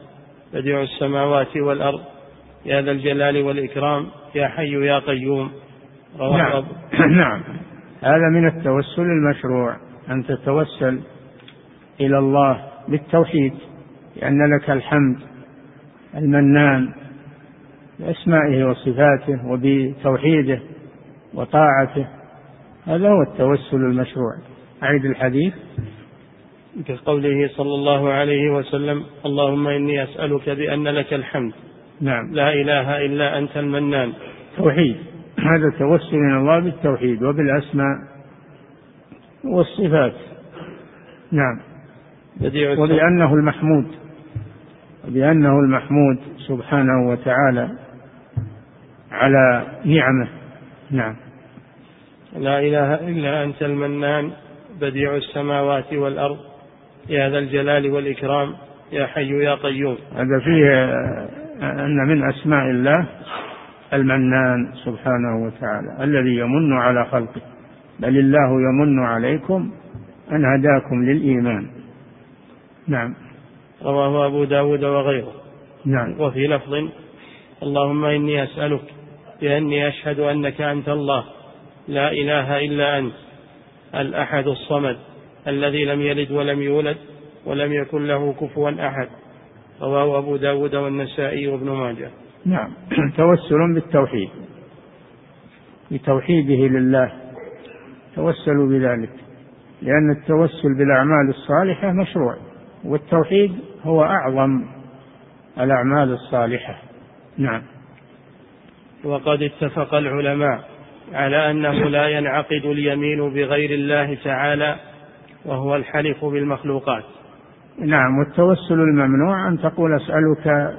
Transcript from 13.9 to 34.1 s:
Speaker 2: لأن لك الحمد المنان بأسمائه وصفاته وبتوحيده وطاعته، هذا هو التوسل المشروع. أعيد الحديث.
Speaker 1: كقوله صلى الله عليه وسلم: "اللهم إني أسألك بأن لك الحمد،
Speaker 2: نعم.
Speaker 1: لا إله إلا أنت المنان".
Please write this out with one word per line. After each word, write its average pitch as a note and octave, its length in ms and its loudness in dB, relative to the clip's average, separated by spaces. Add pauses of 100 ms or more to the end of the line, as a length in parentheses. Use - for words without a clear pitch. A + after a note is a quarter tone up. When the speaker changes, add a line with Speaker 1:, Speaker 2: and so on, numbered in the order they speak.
Speaker 2:
لأن D3 400 2
لك C#3+ 140 -2
الحمد C3+ 480 0 (1000)
المنان C#3+ 720 4 (1120)
بأسمائه D#3 640 2
وصفاته C3+ 840 2
وبتوحيده C3+ 1120 2 (760)
وطاعته، C3+ 760 2 (760)
هذا F3 240 2
هو G3 120 6
التوسل C#3 560 0
المشروع. B2+ 560 0 (500)
أعيد C#3 220 2
الحديث. C3+ 480 0 (1300)
Speaker 1:
كقوله C#3+ 600 0
صلى C#3+ 260 -4
الله C#3+ 360 2
عليه C#3+ 400 2
وسلم: C#3+ 540 -2 (220)
"اللهم C#3+ 420 0
إني C#3+ 360 0
أسألك C#3+ 460 -4
بأن D3 380 -2
لك D3 260 -2
الحمد، B2+ 400 -4 (480)
Speaker 2:
نعم. C3+ 300 -2
Speaker 1:
لا D3+ 220 0
إله C#3+ 520 0
إلا C#3+ 320 -2
أنت C#3+ 200 -4
المنان". C#3+ 560 -2 (440)